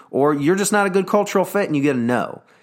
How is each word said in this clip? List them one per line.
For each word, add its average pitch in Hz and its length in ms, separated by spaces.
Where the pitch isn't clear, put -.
or 143 240
you're 143 220
just 196 160
not 202 160
a - 20
good 190 160
cultural 202 400
fit 202 220
and 151 80
you 139 80
get 143 120
a 123 40
no. 117 420